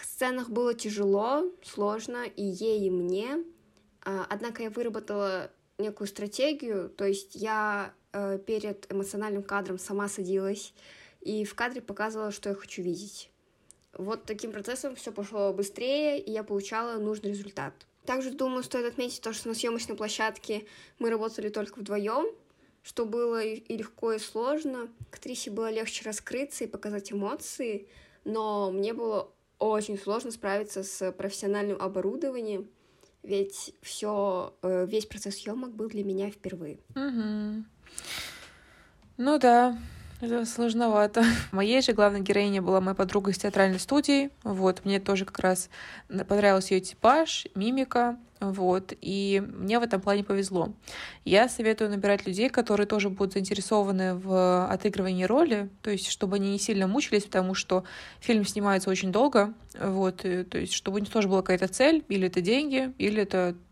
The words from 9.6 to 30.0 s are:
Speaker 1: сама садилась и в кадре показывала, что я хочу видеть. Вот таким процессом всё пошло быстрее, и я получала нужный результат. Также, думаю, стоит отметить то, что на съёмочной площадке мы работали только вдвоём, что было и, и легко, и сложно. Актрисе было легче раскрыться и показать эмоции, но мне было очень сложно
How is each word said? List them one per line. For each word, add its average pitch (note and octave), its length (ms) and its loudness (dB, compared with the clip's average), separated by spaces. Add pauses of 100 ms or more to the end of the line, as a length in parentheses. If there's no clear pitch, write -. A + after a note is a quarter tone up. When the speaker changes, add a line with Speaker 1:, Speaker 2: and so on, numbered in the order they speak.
Speaker 1:
сама G3+ 280 -4
садилась F#3+ 640 -4 (500)
и G#3+ 240 -4
в G3+ 100 -10
кадре B3 260 -4
показывала, G#3+ 500 -6
что G3+ 180 -8
я G3 60 -2
хочу G3 280 -10
видеть. F#3 460 -8 (680)
Вот A3 280 -8
таким A3 280 -8
процессом B3+ 420 -8
всё - 160 -12
пошло G3+ 400 -2
быстрее, B3+ 640 -2
и - 140 -8
я G#3+ 120 -4
получала A3 540 -4
нужный G#3 340 -4
результат. G3 420 -8 (320)
Также, C4 260 -2
думаю, B3+ 320 -2
стоит B3 220 -4
отметить A#3+ 360 -6
то, A3+ 120 -6
что A3+ 160 -8
на A3+ 40 -4
съёмочной A#3 440 -4
площадке G#3+ 680 -4 (340)
мы A#3 100 0
работали A3 400 -2
только G#3 300 -8
вдвоём, G#3 460 -2 (580)
что - 220 -4
было A#3 380 0
и, A3 120 -4
и A3+ 220 -8
легко, A3 360 -4
и G#3+ 60 -2
сложно. B3+ 680 -4 (240)
Актрисе B3 400 -10
было A3+ 180 -4
легче A3 360 -6
раскрыться A#3+ 580 -6
и A3 40 -4
показать G#3 440 -8
эмоции, G#3+ 720 -6 (380)
но G#3 480 -2
мне G3 220 -2
было A3+ 340 -2 (320)
очень G#3+ 400 0
сложно A#3 320 -4